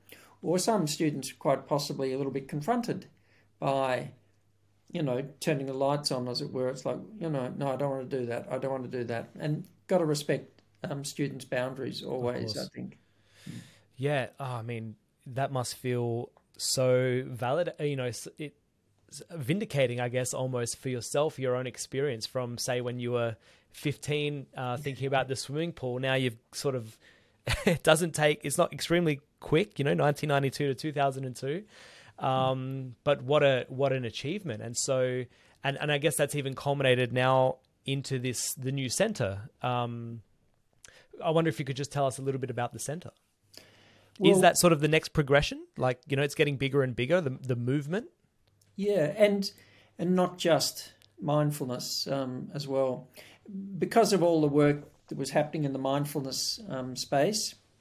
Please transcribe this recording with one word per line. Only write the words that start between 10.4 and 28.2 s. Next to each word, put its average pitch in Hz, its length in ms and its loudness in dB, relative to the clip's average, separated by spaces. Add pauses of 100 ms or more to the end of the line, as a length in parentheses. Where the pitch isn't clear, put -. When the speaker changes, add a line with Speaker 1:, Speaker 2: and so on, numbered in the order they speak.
Speaker 1:
um, 139 220 -6
students' 139 400 -6
boundaries 127 580 -4
always, 123 540 -4
I 131 60 -6
Speaker 2:
course. 127 120 -10
Speaker 1:
think. 123 240 -12 (500)
Mm. - 40 -12 (440)
Speaker 2:
Yeah, 135 300 0 (120)
oh, 139 60 -8
I 123 180 -6
mean, 113 340 -8 (300)
that 135 240 -4
must 127 260 -4
feel 120 540 -2 (260)
so 127 720 2
valid, 135 540 -2
uh, 156 40 -2
you 147 120 0
know, 127 80 -4
s-, 120 240 -6 (100)
it, 147 160 -10 (560)
s-, 143 200 -16
vindicating, 143 720 0
I 123 80 -2
guess, 127 260 -2
almost 127 420 -4
for - 140 -8
yourself, 143 480 -2
your 127 180 0
own 127 100 -4
experience 131 600 -4
from, 120 320 -6
say, 127 240 -2
when 123 160 -4
you 120 140 -2
were 117 240 0 (360)
fifteen, 147 760 -4 (100)
uh, 123 200 -4
thinking 135 300 -6
about 131 220 2
the 131 80 -2
swimming 156 360 -4
pool. 127 260 -4
Now 131 160 0
you've 127 220 0 (160)
sort 139 220 -2
of, 113 240 -8 (480)
<laughs> - 200 0
it 170 160 4
doesn't 156 320 6
take, 151 300 4